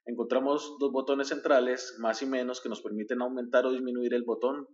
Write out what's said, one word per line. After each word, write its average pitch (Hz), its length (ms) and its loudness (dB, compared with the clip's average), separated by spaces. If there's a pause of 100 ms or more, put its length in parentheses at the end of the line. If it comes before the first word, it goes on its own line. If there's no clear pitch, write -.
Encontramos 127 760 0
dos 139 120 2
botones 135 360 0
centrales, 127 720 2
más 113 220 0
y 139 40 -2
menos, 127 360 -2
que 120 80 -6
nos 107 120 -6
permiten 107 400 -4
aumentar 127 440 2
o 127 60 2
disminuir 123 420 0
el 120 100 2
botón 127 500 -2